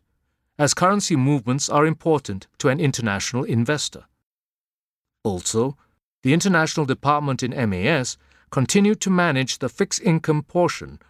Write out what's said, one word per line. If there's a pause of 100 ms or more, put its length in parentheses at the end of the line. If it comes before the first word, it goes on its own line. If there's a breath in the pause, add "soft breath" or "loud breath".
(580)
as
currency
movements
are
important (120)
to
an
international
investor. (1160)
Also, (480)
the
international
department
in
M
A
S (340 soft breath)
continued
to
manage
the
fixed
income
portion (100)